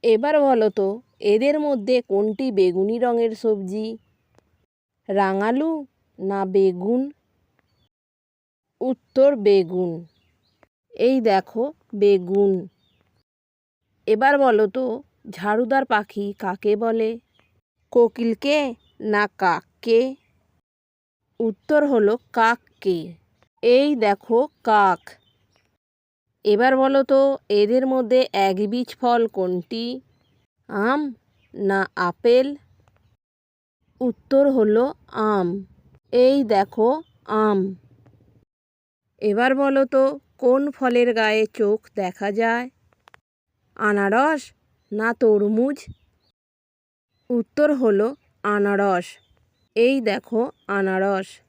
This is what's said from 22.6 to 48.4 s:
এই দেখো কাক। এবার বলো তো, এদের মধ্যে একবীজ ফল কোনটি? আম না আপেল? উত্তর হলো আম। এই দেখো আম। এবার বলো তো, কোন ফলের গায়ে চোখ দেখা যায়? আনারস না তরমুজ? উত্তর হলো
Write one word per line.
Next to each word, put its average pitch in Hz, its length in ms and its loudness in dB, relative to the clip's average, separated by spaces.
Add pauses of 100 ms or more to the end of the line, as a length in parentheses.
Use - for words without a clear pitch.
এই 254 320 4
দেখো 220 440 0 (240)
কাক। 202 380 2 (1400)
এবার 226 320 2
বলো 269 260 2
তো, 269 180 2 (280)
এদের 208 380 2
মধ্যে 254 320 0 (200)
একবীজ 202 560 -2
ফল 240 320 0
কোনটি? 185 580 -6 (840)
আম 240 320 -2 (520)
না 196 260 -2 (180)
আপেল? 240 500 0 (1500)
উত্তর 269 500 0
হলো 220 320 2 (420)
আম। 196 220 0 (640)
এই 254 300 4
দেখো 214 460 0 (480)
আম। 214 220 2 (1600)
এবার 214 340 0
বলো 277 300 0
তো, 269 180 2 (340)
কোন 262 240 2 (100)
ফলের 240 420 0
গায়ে 220 300 0 (100)
চোখ 214 260 -2 (160)
দেখা 196 360 -6
যায়? 226 340 -2 (1120)
আনারস 220 640 0 (500)
না 220 220 -4
তরমুজ? 220 640 0 (1500)
উত্তর 254 460 0
হলো 220 320 0 (360)